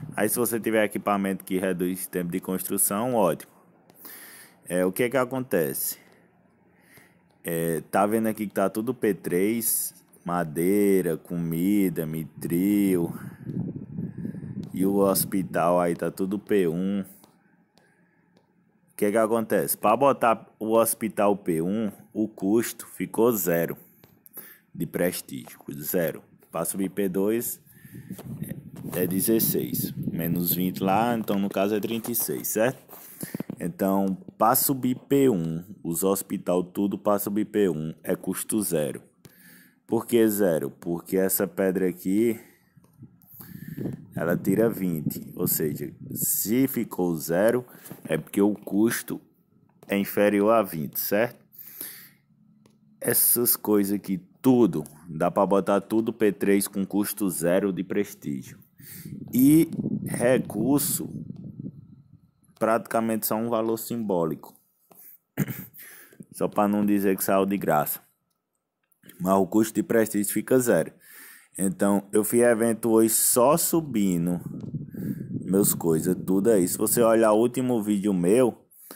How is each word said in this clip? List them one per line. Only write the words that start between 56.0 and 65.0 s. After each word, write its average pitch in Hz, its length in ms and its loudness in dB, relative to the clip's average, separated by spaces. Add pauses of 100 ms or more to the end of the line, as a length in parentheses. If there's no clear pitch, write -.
P 107 180 2
três 101 380 2
com 98 160 -4
custo 101 460 -2
zero 87 420 0
de 92 100 -4
prestígio. 78 760 -6 (720)
E 147 380 6 (360)
recurso, 120 1040 0 (1500)
praticamente 113 680 0
só - 80 -2
um 113 160 -2
valor 113 260 0
simbólico. 98 800 -4 (800)